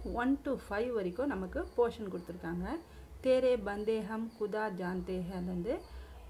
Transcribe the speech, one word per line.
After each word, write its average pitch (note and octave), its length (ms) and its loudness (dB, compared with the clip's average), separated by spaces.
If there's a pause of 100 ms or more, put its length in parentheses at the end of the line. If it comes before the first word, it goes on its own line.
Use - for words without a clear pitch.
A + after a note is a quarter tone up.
(120)
one B3+ 300 4
to C4+ 160 0 (120)
five A3 200 0
வரைக்கும் G#3+ 360 0
நமக்கு A3 500 -2
portion A#3 360 2
கொடுத்துருக்காங்க. F3+ 680 -4 (440)
தேரே B3+ 400 6
பந்தே G#3 380 2
ஹம் A3 400 -4
குதா G#3+ 300 0
ஜான்தே F#3 520 -2
ஹேலேருந்து F3+ 560 -2 (520)